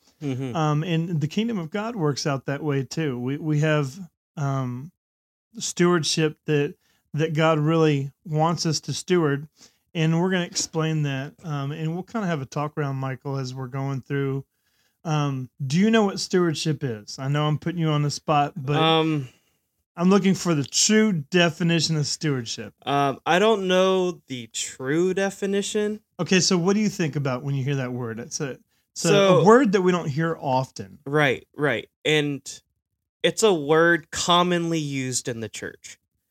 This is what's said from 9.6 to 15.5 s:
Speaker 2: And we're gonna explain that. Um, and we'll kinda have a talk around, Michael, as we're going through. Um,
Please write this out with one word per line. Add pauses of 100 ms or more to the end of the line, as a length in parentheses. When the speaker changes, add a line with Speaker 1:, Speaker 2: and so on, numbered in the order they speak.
Speaker 2:
And
we're
gonna
explain
that. (100)
Um,
and
we'll
kinda
have
a
talk
around,
Michael,
as
we're
going
through. (580)
Um, (160)